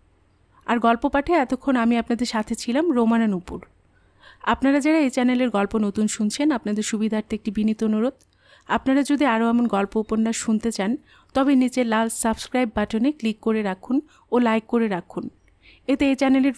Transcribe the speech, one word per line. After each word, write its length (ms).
আর 140
গল্প 300
পাঠে 240
এতক্ষণ 420
আমি 220
আপনাদের 280
সাথে 300
ছিলাম 360
রোমানানুপুর। 760
আপনারা 380
যারা 180
এই 120
চ্যানেলের 400
গল্প 260
নতুন 320
শুনছেন, 440
আপনাদের 320
সুবিধার্থে 520
একটি 160
বিনীত 320
অনুরোধ, 300
আপনারা 360
যদি 220
আরও 240
এমন 180
গল্প 280
উপন্যাস 400
শুনতে 360
চান, 260
তবে 220
নিচে 280
লাল 260
সাবস্ক্রাইব 680
বাটনে 360
ক্লিক 280
করে 240
রাখুন 380
ও 80
লাইক 260
করে 220
রাখুন। 420
এতে 220
এই 60
চ্যানেলের 420